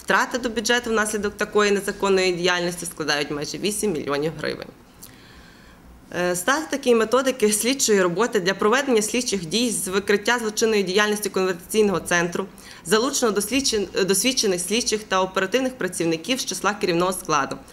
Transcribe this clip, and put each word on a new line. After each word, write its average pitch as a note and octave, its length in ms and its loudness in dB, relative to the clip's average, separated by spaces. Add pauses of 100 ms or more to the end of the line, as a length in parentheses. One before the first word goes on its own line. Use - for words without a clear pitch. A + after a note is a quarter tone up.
Втрати G#3+ 320 2
до A#3 120 -4
бюджету A#3+ 400 0
внаслідок G#3+ 480 -2
такої G#3 340 2
незаконної F#3+ 600 2
діяльності F3 540 0
складають D3+ 460 -2
майже D3 260 -6
вісім G#3 340 -2
мільйонів D3 460 -2
гривень. - 300 -6 (1500)
Е, F3+ 160 0
з F3 60 -4
тактики C#4 480 -2
і A#3+ 60 6
методики A3+ 580 2
слідчої A3 480 2
роботи G3+ 380 2
для F#3 140 0
проведення A3+ 480 2
слідчих G#3 440 -2
дій A3 260 0
з F3 160 -4
викриття G#3 520 0
злочинної G#3+ 440 0
діяльності G#3 460 0
конвертаційного F#3+ 720 0
центру F3 460 0 (400)
залучено A3+ 460 2
дослідчен-, G#3 720 -2
досвідчених G3 560 2
слідчих G#3+ 420 -2
та F#3+ 180 0
оперативних F#3+ 520 0
працівників F3 640 -2
з - 60 -8
числа - 280 -2
керівного F#3 400 0
складу, C#3+ 440 -2 (160)